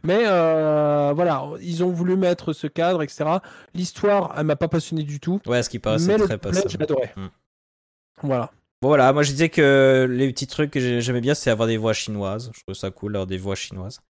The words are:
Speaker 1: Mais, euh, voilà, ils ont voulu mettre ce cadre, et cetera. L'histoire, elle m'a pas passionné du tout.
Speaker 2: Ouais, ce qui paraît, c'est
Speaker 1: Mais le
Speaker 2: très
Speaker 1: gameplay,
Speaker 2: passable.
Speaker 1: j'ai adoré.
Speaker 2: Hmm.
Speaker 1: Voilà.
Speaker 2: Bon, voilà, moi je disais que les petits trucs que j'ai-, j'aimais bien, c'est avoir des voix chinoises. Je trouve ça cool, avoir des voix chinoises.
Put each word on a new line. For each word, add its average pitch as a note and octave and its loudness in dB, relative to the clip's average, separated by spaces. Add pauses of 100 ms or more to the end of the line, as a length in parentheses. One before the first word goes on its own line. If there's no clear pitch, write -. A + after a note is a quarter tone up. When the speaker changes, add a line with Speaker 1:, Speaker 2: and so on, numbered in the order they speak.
Speaker 1:
Mais, G3 2
euh, D3+ 2
voilà, D3+ 0 (160)
ils E3+ -2
ont F3+ 2
voulu F3+ 0
mettre F3 0
ce - -8
cadre, E3+ 0
et C#3 -4
cetera. D#3+ -2 (320)
L'histoire, F#3 0
elle D3+ 0
m'a D3 2
pas E3 -2
passionné D#3+ -2
du C#3+ -8
tout. F#3 -2
Speaker 2:
Ouais, A#2+ 0
ce - -4
qui A2+ -8
paraît, G#2+ 0
c'est E3+ 0
Speaker 1:
Mais G#3 2
le G#3+ 4
Speaker 2:
très F#3 0 (100)
Speaker 1:
gameplay, F#3+ -8
Speaker 2:
passable. F#3+ 0
Speaker 1:
j'ai D#3+ -8
adoré. C3 -2
Speaker 2:
Hmm. F#2+ -10 (960)
Speaker 1:
Voilà. B2+ -2 (300)
Speaker 2:
Bon, B2+ 0
voilà, C3+ 6
moi D3 2
je C#3 0
disais D#3+ 0
que C3+ 6
les B2+ 0
petits C3 -6
trucs D3+ -4
que C#3 -4
j'ai-, B2 -2
j'aimais B2 -2
bien, C3+ 0
c'est - -2
avoir A2+ 2
des A2+ 0
voix A2 0
chinoises. G#2 -6
Je - -20
trouve F#2+ -14
ça F#2+ -8
cool, G#2 -8
avoir F#2+ -4
des F#2+ -6
voix F#2+ -6
chinoises. F#2+ -12 (100)